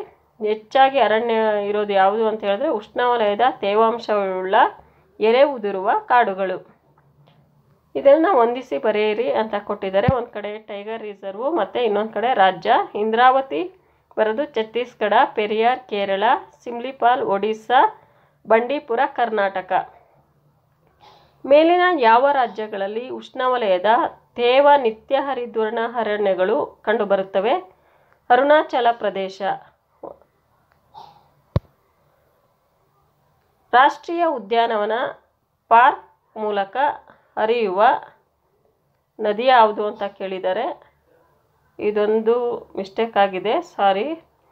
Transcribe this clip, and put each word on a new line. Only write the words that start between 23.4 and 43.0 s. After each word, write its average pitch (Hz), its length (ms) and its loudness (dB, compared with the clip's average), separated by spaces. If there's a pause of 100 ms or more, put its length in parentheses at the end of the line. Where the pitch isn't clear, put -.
ತೇವ 254 320 4 (100)
ನಿತ್ಯ 240 380 -2
ಹರಿದ್ವರ್ಣ 233 640 -4 (160)
ಅರಣ್ಯಗಳು 208 680 -2
ಕಂಡುಬರುತ್ತವೆ? 202 880 -2 (760)
ಅರುಣಾಚಲ 277 640 2
ಪ್ರದೇಶ. 196 500 -6 (4000)
ರಾಷ್ಟ್ರೀಯ 311 520 2
ಉದ್ಯಾನವನ 226 680 -2 (760)
ಪಾರ್ಕ್ - 680 2
ಮೂಲಕ 208 400 -4 (600)
ಹರಿಯುವ 214 440 0 (1400)
ನದಿ 214 260 -2
ಯಾವುದು 220 420 4
ಅಂತ 208 160 -10
ಕೇಳಿದರೆ, 196 800 -6 (960)
ಇದೊಂದು 220 880 -2 (100)
ಮಿಸ್ಟೇಕ್ 220 400 -6